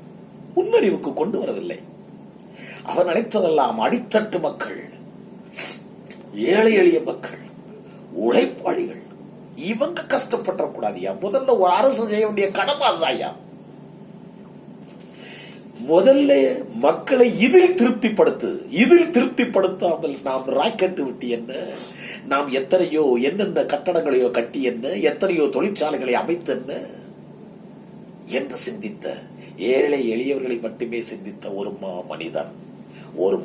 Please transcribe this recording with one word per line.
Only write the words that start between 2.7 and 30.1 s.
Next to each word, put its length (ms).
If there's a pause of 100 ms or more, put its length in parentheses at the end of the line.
அவர் 260
நினைத்ததெல்லாம் 720
அடித்தட்டு 580
மக்கள், 400 (1700)
ஏழை 260
எளிய 320
மக்கள், 340 (840)
உழைப்பாளிகள், 800 (680)
இவங்க 380
கஷ்டப்படக்கூடாதுயா. 1120
முதல்ல 360
ஒரு 160
அரசு 340
செய்ய 200
வேண்டிய 240
கடமை 360
அதுதான்யா. 440 (2500)
முதல்ல 500 (480)
மக்களை 460 (180)
இதில் 340
திருப்திப்படுத்து. 720 (320)
இதில் 320
திருப்திப்படுத்தாமல் 1080
நாம் 240 (100)
ராக்கெட் 460
விட்டு 260
என்ன, 240 (800)
நாம் 200
எத்தனையோ 520 (240)
என்னென்ன 420
கட்டடங்களையோ 600
கட்டி 320
என்ன, 260 (220)
எத்தனையோ 340 (100)
தொழிற்சாலைகளை 600
அமைத்து 400
என்ன 180 (1700)
என்று 200
சிந்தித்த, 560 (560)
ஏழை 300 (100)